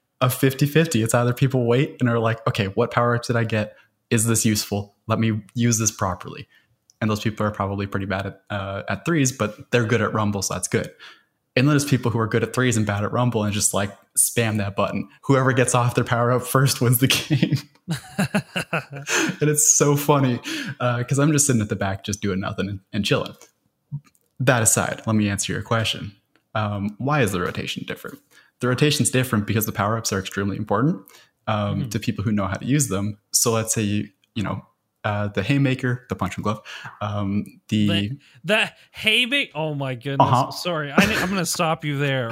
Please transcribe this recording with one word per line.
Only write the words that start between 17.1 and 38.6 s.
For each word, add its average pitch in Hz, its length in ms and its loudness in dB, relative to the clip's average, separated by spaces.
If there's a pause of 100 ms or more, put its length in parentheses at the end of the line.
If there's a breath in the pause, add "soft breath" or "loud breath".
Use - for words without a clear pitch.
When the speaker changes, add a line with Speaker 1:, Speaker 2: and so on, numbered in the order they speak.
Speaker 2:
<laughs> - 460 -4 (1080 loud breath)
Speaker 1:
And 151 100 4
it's 147 180 2
so 147 280 4
funny, 135 440 4 (400 loud breath)
uh, 123 240 0
'cause 135 140 0
I'm 151 140 4
just 143 140 4
sitting 117 160 4
at 104 60 -2
the 110 80 -4
back 98 280 -4
just - 180 -6
doing 95 180 -2
nothing 95 280 -4
and, 101 120 -8 (120)
and 104 120 -2
chilling. - 300 -2 (1080)
That 123 220 4
aside, - 440 0
let 110 100 2
me 104 120 2
answer 101 240 -4
your 101 100 -6
question. 110 500 -2 (420)
Um, 104 440 -4
why 143 240 0
is 101 100 2
the 90 80 -2
rotation - 460 -6
different? - 320 -12 (420 soft breath)
The 123 80 0
rotation's 143 420 2
different 123 360 0
because 107 200 0
the 110 60 -6
power-ups 107 400 -2
are 98 60 0
extremely 98 380 -4
important, 113 480 0 (420 loud breath)
um, 104 340 -2
Speaker 2:
Mm-hmm. 95 100 -4
Speaker 1:
to 113 100 -4
people 107 240 -4
who 110 80 0
know 101 140 0
how 95 80 -4
to - 100 -8
use 131 240 0
them. 101 300 -4 (140)
So - 200 2
let's 110 220 0
say, 113 80 0
you, 104 260 -2 (260)
you 107 80 -4
know, 95 220 -6 (400)
uh, 104 240 -2
the 113 140 -2
haymaker, 131 680 0
the 107 60 -4
punch - 220 -4
and - 80 -8
glove, 107 160 -2 (420 loud breath)
um, 104 420 -2 (240)
the 107 200 2
Speaker 2:
The, 104 300 -2 (260 soft breath)
the 208 260 0 (220 soft breath)